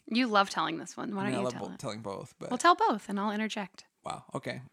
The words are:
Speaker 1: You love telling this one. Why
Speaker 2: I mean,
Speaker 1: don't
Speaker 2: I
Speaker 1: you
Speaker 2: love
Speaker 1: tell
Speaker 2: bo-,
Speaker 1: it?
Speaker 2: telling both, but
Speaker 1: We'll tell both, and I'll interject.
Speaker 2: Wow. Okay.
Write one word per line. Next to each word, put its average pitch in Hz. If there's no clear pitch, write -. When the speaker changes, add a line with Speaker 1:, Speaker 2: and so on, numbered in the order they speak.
Speaker 1:
You 240
love 202
telling 160
this -
one. 214
Why 196
Speaker 2:
I -
mean, 160
Speaker 1:
don't 123
Speaker 2:
I -
Speaker 1:
you 123
Speaker 2:
love 123
Speaker 1:
tell -
Speaker 2:
bo-, 185
Speaker 1:
it? -
Speaker 2:
telling 113
both, 98
but -
Speaker 1:
We'll 247
tell 349
both, 302
and 202
I'll 208
interject. 208
Speaker 2:
Wow. -
Okay. 127